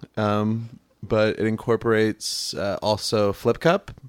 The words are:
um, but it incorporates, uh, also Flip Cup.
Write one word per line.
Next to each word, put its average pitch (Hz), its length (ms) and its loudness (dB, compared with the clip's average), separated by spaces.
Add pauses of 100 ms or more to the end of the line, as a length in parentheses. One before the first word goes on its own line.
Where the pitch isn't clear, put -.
(160)
um, 107 640 0 (220)
but 107 360 2
it 107 80 0
incorporates, 110 1080 0
uh, 95 280 -2
also 104 500 2
Flip - 280 -2
Cup. 180 320 0 (160)